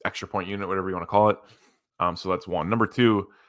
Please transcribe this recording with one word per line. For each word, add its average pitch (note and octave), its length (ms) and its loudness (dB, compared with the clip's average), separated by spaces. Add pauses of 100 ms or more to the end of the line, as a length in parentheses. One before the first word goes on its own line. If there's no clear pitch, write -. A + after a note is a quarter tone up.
extra - 240 -6
point F#2+ 200 -6
unit, G2 200 -6
whatever F#2+ 200 -2
you F#2+ 60 -4
wanna E2+ 120 -6
call G#2 240 4
it. - 80 0 (600)
Um, F2 180 0
so F#2+ 120 -10
that's F2+ 200 -2
one. E2+ 200 -2
Number A2+ 180 2
two, A2 420 2 (200)